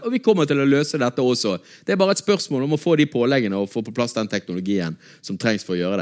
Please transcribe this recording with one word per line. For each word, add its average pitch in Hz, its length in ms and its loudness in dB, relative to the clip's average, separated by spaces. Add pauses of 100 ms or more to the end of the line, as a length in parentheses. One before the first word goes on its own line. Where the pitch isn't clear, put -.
og 233 60 -2
vi 254 80 0
kommer 180 260 4
til 139 160 2
å 139 80 2
løse 147 300 2
dette 123 180 0
også. 120 420 2 (240)
Det - 100 0
er 196 40 2
bare 196 140 4
et - 100 -2
spørsmål 185 460 -2
om 151 60 -2
å 147 40 2
få 165 180 0
de 151 120 4
påleggene 120 500 0
og 101 140 -2
få 117 100 -4
på 110 100 -10
plass 120 220 -4
den 110 140 -4
teknologien 92 680 -4 (240)
som - 160 -10
trengs 110 300 -2
for 92 80 -6
å 87 60 0
gjøre 95 220 -2